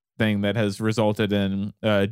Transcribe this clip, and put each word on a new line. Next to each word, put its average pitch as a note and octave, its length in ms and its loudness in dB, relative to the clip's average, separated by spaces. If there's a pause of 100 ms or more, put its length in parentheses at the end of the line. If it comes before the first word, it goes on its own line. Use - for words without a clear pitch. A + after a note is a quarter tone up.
(180)
thing G#2+ 240 0
that G2+ 140 0
has G#2 240 -2
resulted G#2+ 520 0
in, G2 400 -2 (100)
uh, G#2 300 2